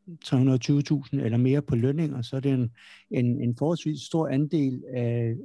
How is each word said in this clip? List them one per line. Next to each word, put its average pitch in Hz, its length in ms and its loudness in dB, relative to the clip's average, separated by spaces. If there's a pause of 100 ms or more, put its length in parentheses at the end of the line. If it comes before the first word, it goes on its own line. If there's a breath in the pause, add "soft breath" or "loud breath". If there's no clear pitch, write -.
(240)
tre - 120 0
hundrede 131 200 6
og 123 40 2
tyve 143 220 2
tusind 139 380 -2
eller 117 180 0
mere 131 240 2
på 127 140 -2
lønninger, 139 460 0
så 120 140 -6
er 135 40 -4
det 139 120 0
en, 123 200 0 (380 loud breath)
en, 120 300 0
en 120 160 -2
forholdsvis 151 440 -2
stor 160 280 -2
andel 139 600 0
af, 117 560 -2